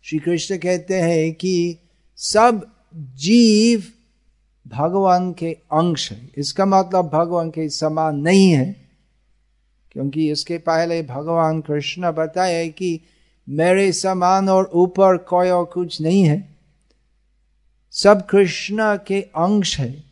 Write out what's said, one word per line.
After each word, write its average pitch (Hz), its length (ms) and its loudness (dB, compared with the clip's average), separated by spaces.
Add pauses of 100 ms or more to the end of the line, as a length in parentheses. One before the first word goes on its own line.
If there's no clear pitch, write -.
श्री 156 160 -8
कृष्ण 170 400 -4
कहते 180 420 -4
हैं 160 340 0
कि 175 440 -4 (380)
सब 226 560 2 (240)
जीव 214 880 2 (840)
भगवान 180 640 0
के 165 200 -8
अंश 160 600 -4
है। 117 240 -18
इसका 147 300 -2
मतलब 185 420 0
भगवान 165 420 -2
के 156 180 -6
समान 156 480 -4
नहीं 185 340 4
है, 156 360 0 (1040)
क्योंकि 143 380 -4
इसके 165 280 -6
पहले 165 440 -2
भगवान 160 580 -2
कृष्ण 151 520 -4
बताए 165 560 -2
कि 165 320 -6 (480)
मेरे 180 440 2
समान 190 560 0
और 190 260 2
ऊपर 180 420 4
कोई 180 320 0
और 175 160 0
कुछ 175 360 -8
नहीं 180 220 2
है, 165 340 0 (1300)
सब 196 360 2
कृष्ण 196 540 0
के 202 420 -2
अंश 185 560 -2
है। 139 340 -8